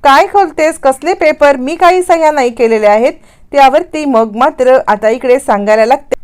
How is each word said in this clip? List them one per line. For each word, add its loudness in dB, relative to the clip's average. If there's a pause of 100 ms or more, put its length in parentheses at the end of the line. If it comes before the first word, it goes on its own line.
काय 4
बोलतेस? -2
कसले -2
पेपर? 0
मी -8
काही 2
सह्या 0
नाही -2
केलेल्या 0
आहेत." 0 (400)
त्यावरती 2
मग -2
मात्र 0 (100)
आता -2
इकडे -2
सांगायला 0
लागते -2